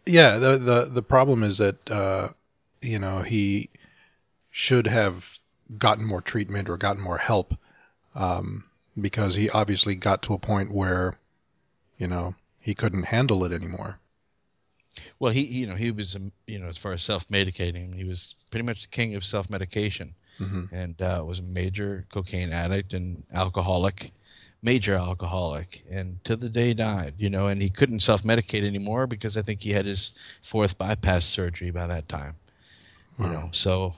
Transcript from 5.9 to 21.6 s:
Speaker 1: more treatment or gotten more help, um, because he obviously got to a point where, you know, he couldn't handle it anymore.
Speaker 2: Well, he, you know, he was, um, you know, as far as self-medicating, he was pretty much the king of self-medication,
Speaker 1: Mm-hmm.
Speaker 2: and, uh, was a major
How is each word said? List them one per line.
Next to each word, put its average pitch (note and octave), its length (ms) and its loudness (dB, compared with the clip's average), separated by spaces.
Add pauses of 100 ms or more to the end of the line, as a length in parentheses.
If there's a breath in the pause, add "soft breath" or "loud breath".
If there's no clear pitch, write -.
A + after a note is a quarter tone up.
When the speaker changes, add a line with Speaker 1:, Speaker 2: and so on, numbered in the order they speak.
Speaker 1:
more G2 160 -2
treatment G2+ 480 -4
or F2 80 -2
gotten G2+ 260 -2
more F2 160 -4
help, - 360 2 (600 soft breath)
um, F#2+ 500 -2 (360)
because G2 340 0
he G#2 160 2
obviously G2+ 460 2
got F#2+ 260 2
to G#2 120 -2
a F2+ 40 0
point G2+ 320 0
where, F#2 480 0 (800)
you F2+ 80 -2
know, F2+ 280 -4 (260)
he G#2 140 -4
couldn't F#2 300 -2
handle A2+ 400 2
it E2+ 80 -2
anymore. F2 460 -8 (1200 loud breath)
Speaker 2:
Well, A#2+ 140 2
he, C3+ 100 2
you B2 240 -4
know, F#2 80 -8
he A2+ 160 -2
was, G2+ 260 -6
um, F#2+ 160 -10 (140)
you A2 120 -10
know, F#2 80 -10
as E2+ 120 -10
far G2 140 -6
as F2 100 -2
self-medicating, F2+ 920 -2
he F#2 100 -8
was F2+ 300 -8 (160)
pretty A2+ 160 -4
much A2+ 160 -6
the - 60 -14
king A2+ 280 -2
of F#2+ 80 -6
self-medication, G2 920 -4 (260 soft breath)
Speaker 1:
Mm-hmm. F#2+ 340 -6
Speaker 2:
and, F2+ 280 -8
uh, F2+ 240 0
was F2+ 140 -6
a - 20 -8
major F#2 680 -4